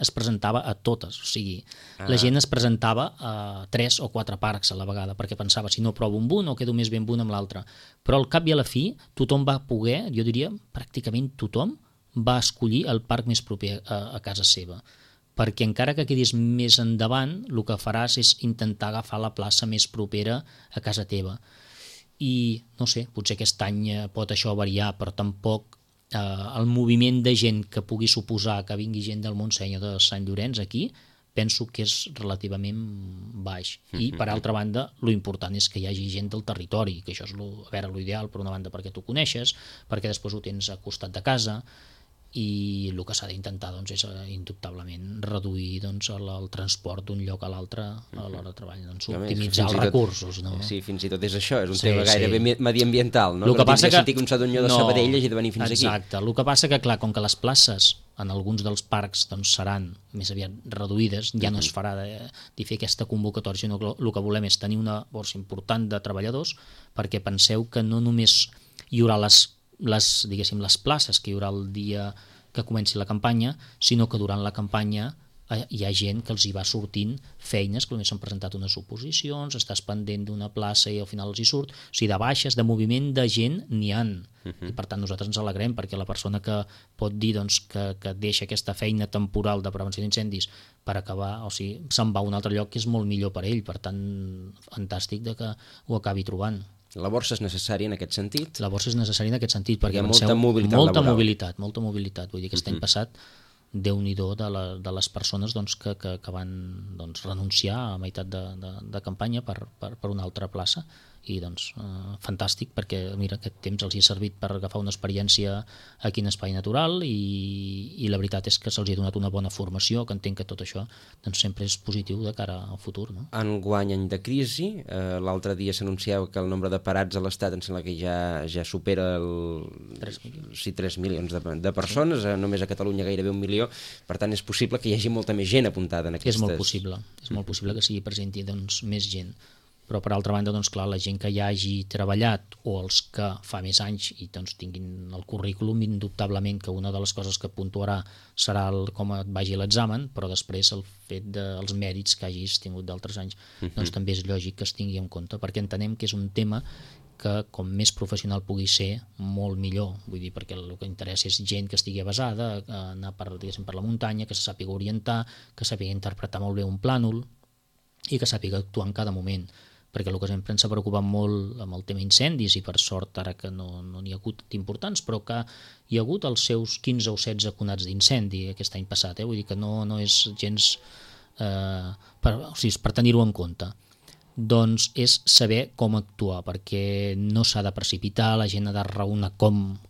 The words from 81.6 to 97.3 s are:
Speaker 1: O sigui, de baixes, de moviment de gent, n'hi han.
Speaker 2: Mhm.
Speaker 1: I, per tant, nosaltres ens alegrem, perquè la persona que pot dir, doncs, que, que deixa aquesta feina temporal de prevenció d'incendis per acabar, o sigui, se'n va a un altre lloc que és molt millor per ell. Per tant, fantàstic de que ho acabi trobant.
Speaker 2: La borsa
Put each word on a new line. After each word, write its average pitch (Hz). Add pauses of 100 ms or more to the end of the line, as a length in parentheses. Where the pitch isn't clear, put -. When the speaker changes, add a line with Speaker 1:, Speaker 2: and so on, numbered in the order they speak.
Speaker 1:
O - (160)
sigui, -
de 98
baixes, 127
de 117
moviment 113
de 127
gent, 120
n'hi 107
han. 104 (180)
Speaker 2:
Mhm. 90
Speaker 1:
I, -
per 110
tant, 101
nosaltres 98
ens 107
alegrem, 107
perquè 98
la 95
persona 101
que 104 (300)
pot 104
dir, 107
doncs, 101
que, 98
que 98
deixa 104
aquesta 101
feina 107
temporal 104
de 98
prevenció 98
d'incendis 104 (380)
per 101
acabar, 98
o 101
sigui, 101
se'n 110
va 98
a 101
un 101
altre 101
lloc 104
que -
és 110
molt 113
millor 101
per 90
ell. 110
Per -
tant, 98 (180)
fantàstic 101
de 113
que 110 (320)
ho 113
acabi 98
trobant. 98 (320)
Speaker 2:
La 95
borsa 120